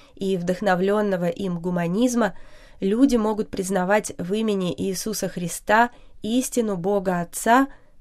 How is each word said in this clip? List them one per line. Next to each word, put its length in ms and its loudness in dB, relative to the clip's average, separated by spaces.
и 220 -2
вдохновлённого 920 0
им 320 -4
гуманизма, 760 0
люди 380 4
могут 320 0
признавать 680 0
в 160 -6
имени 420 0
Иисуса 520 -4
Христа 640 0
истину 540 0
Бога 420 0
Отца, 480 4